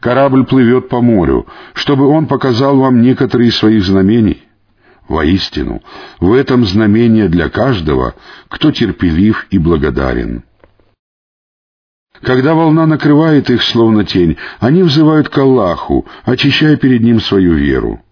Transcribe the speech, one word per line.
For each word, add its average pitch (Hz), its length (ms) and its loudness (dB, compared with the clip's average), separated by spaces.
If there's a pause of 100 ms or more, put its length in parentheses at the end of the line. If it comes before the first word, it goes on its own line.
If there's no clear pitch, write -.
корабль 131 440 2
плывет 127 460 0
по 123 100 -2
морю, 90 460 0 (260)
чтобы 143 340 -2
Он 151 200 2
показал 135 500 -2
вам 131 240 2
некоторые 120 480 2
из 110 80 -2
своих 110 280 2
знамений? 95 580 0 (680)
Воистину, 80 720 -4 (380)
в 92 140 2
этом 127 320 0
знамение 110 640 2
для 82 200 0
каждого, 78 640 -2 (340)
кто - 220 -2
терпелив 95 800 -2
и 95 80 -2
благодарен. 67 840 -4 (1800)
Когда 127 320 0
волна 160 320 2
накрывает 147 640 2
их, 120 140 0
словно 113 420 0
тень, 85 320 0 (240)
они 151 220 2
взывают 156 480 2
к - 80 -2
Аллаху, 101 680 0 (180)
очищая 143 520 0
перед 127 240 0
Ним 113 200 2
свою 95 340 0
веру. 64 580 -2